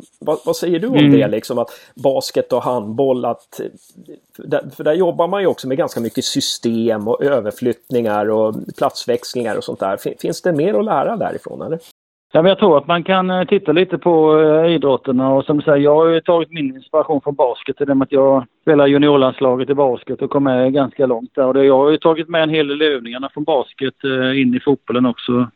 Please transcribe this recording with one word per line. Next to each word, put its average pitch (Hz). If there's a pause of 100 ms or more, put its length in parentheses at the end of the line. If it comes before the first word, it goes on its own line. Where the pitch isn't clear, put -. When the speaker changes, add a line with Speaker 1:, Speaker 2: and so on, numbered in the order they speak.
(200)
Speaker 1:
Vad, 151
vad 170
säger 170
du 208
om 262
Speaker 2:
Mm. 147
Speaker 1:
det, 110
liksom, 110
att 117 (340)
basket 135
och 120
handboll, 123
att, - (760)
där, 151 (160)
för 151
där 151
jobbar 170
man 202
ju 185
också 131
med 135
ganska 143
mycket 117
system 113
och 123
överflyttningar 113
och 110 (240)
platsväxlingar 120
och -
sånt 123
där. 98
Fin-, -
finns 170
det 180
mer 175
att 208
lära 185
därifrån, -
eller? 151 (540)
Speaker 2:
Ja, 156
men 185
jag 190
tror 165
att 143
man 170
kan, 185
eh, 185
titta 196
lite 180
på, 156
eh, 160
idrotterna. 135
Och 135
som 151
du 143
säger, 143
jag 147
har 160
ju 165
tagit 165
min 143
inspiration 143
från 143
basket 135
i 143
och 139
med 135
att 131
jag 135 (160)
spelar 143
juniorlandslaget 135
i 139
basket 135
och 135
kom 139
med 127
ganska 135
långt 123
där. 131
Och 127
det, 139
jag 139
har 143
ju 156
tagit 160
med 165
en 156
hel 156
del 147
övningarna 131
från 147
basket, 135 (100)
eh, 131
in 127
i 127
fotbollen 127
också, 123 (240)